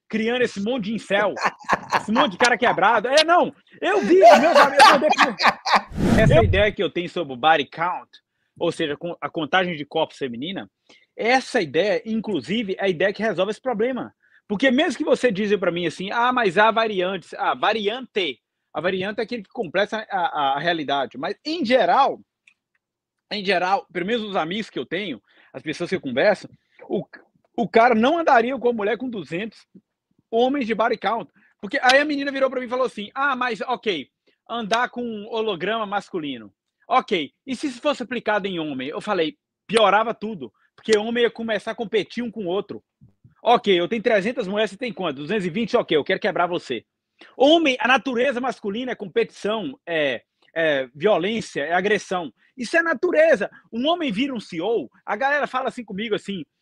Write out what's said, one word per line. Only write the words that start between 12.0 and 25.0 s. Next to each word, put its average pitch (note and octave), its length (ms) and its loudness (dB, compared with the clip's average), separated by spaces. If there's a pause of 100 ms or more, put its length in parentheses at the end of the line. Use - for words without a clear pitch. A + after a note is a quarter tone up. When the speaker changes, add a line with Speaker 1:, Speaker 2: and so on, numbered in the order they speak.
Speaker 1:
inclusive, G#3+ 720 -4
é F3 60 -4
a G3 40 0
ideia F#3+ 240 0
que G3 100 -10
resolve G3 280 0
esse G#3 100 -8
problema. A3+ 540 -4 (320)
Porque G#3 240 2
mesmo C4+ 280 2
que D4+ 60 -4
você B3+ 280 2
diga G3+ 260 0
pra F3+ 140 0
mim F3 140 -2
assim, F#3 260 -6
"Ah, A#3+ 200 0
mas A3 240 0
há A3 140 6
variantes", G3 640 -2
ah, D#3+ 220 -2
variante, G3+ 800 -4 (340)
a D#3 80 -8
variante F#3+ 380 -4
é A3+ 60 -4
aquele A#3 180 -8
que - 80 -20
complexa G#3 580 -4
a, G3 100 -4
a, D3 360 0
a C#3+ 60 -2
realidade, C#3 580 -2
mas E3+ 160 -6 (100)
em D#4+ 200 -4
geral, G#3+ 560 4 (1080)
em G3+ 160 -6
geral, F3+ 480 0
pelo F3 140 -4
menos A3+ 160 -2
os G3 140 -6
amigos F3+ 340 -4
que - 80 -10
eu B2+ 80 -6
tenho, E3 340 -6 (340)